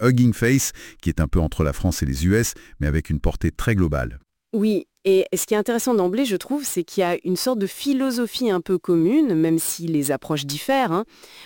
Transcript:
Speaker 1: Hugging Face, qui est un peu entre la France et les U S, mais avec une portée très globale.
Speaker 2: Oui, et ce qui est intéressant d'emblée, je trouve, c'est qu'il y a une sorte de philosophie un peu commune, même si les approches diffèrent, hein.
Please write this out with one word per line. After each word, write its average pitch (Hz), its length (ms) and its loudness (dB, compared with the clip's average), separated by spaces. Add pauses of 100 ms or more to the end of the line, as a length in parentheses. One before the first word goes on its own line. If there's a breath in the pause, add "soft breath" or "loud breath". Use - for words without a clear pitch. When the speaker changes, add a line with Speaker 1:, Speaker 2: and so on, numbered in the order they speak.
Speaker 1:
Hugging 123 320 4
Face, 127 400 2 (280 loud breath)
qui - 80 -2
est 82 120 -2
un 80 80 2
peu - 100 2
entre 80 240 0
la 73 100 2
France - 300 -2
et 76 40 -2
les 67 200 -2
U 95 80 4
S, 113 200 0 (260 loud breath)
mais 73 80 0
avec 76 220 -2
une 76 100 -2
portée - 320 -2
très - 240 -2
globale. 69 420 -2 (360)
Speaker 2:
Oui, 214 320 0 (180)
et 190 300 4
ce 180 100 -2
qui - 80 -2
est 208 60 2
intéressant 233 340 0
d'emblée, 208 320 2
je 214 120 -2
trouve, 269 280 -6
c'est - 180 -4
qu'il - 200 -2
y - 20 4
a 175 200 -2
une 175 120 0
sorte 254 220 -2
de 196 80 -2
philosophie 254 840 -2
un 180 120 0
peu 185 160 -2
commune, 190 560 2
même 160 240 2
si - 280 -6
les 147 240 0
approches 143 360 -4
diffèrent, 233 440 -2
hein. 185 140 0 (420 loud breath)